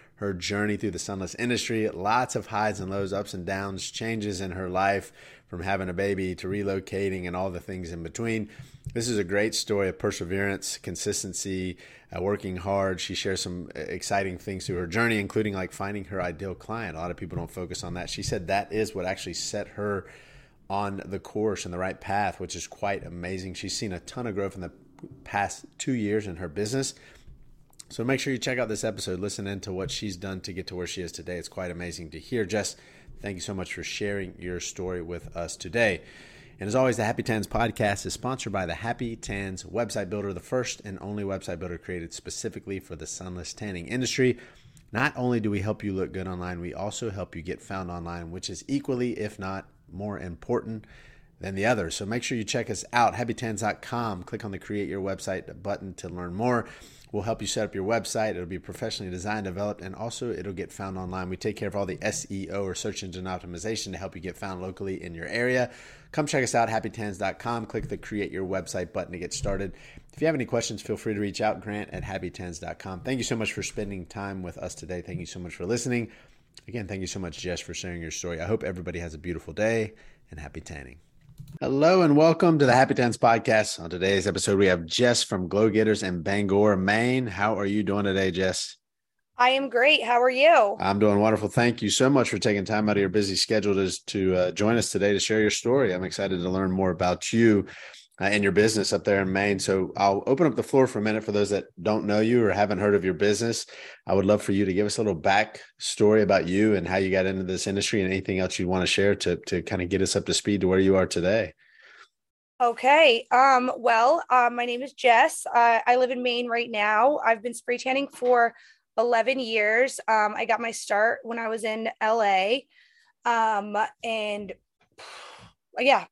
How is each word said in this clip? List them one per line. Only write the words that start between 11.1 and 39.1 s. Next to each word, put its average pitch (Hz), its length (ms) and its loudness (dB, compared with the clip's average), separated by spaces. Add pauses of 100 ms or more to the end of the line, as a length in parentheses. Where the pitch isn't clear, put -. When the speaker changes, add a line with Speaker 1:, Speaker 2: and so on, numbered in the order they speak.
Speaker 1:
uh, 87 120 -6
working 98 340 -2
hard. 95 460 -2
She 95 120 -6
shares 95 280 -2
some, 90 340 -8
uh, - 40 -8
exciting 92 580 -4
things 95 280 -8
through 90 120 -4
her 90 80 -4
journey, 110 320 2
including, 104 340 -2
like, 92 200 -6
finding 101 320 -8
her 92 180 -6
ideal 90 320 -6
client. 107 420 -10
A 80 40 -8
lot 87 100 -6
of 87 80 -10
people 90 180 -8
don't 85 140 -8
focus 90 340 -10
on 87 100 -8
that. 87 140 -8
She - 140 -8
said 95 240 -4
that 98 260 -2
is 107 220 -2
what 92 100 -4
actually 92 300 -6
set - 340 -6
her 101 380 -6 (640)
on 98 360 -4
the 95 140 -8
course 107 460 -4
and 87 100 -8
the 87 40 -6
right 92 220 -4
path, 101 380 -2
which 90 160 -8
is 85 140 -10
quite 101 360 -4
amazing. 90 500 -8
She's 95 220 -8
seen 104 160 -4
a 87 60 -6
ton 120 300 -10
of 98 80 -6
growth 98 180 -4
in 98 60 -12
the 87 100 -8 (540)
past 101 400 -4 (140)
two 139 160 -2
years 104 340 0
in 87 80 -8
her 90 100 -8
business. 107 480 -4 (920)
So - 160 -6
make 127 160 0
sure 143 120 -4
you 123 60 -2
check 127 180 -4
out 120 120 -2
this 107 160 -4
episode, 98 340 -4
listen 98 300 -6
into 98 240 -8
what 92 180 -4
she's 101 260 -8
done 95 260 -8
to 101 100 -12
get 87 160 -10
to 92 80 -10
where 87 100 -6
she 92 160 -8
is 85 80 -8
today. 90 280 -10
It's 82 100 -10
quite 92 240 -8
amazing 85 380 -10
to 80 100 -14
hear. 113 240 -2
Jess, 98 320 -2 (440)
thank 101 140 -6
you 90 60 -10
so 104 120 -8
much 92 220 -6
for 87 80 -10
sharing 98 560 -6
your 90 220 -6
story 90 420 -6
with 85 340 -10
us 85 200 -6
today. 95 460 2 (580)
And 98 80 -6
as 107 80 0
always, 131 220 4
the 113 60 2
Happy 113 200 0
Tans 107 240 -2
Podcast 107 580 0
is 92 60 -6
sponsored 123 400 -6
by 98 120 -2
the 82 100 -4
Happy 113 420 -6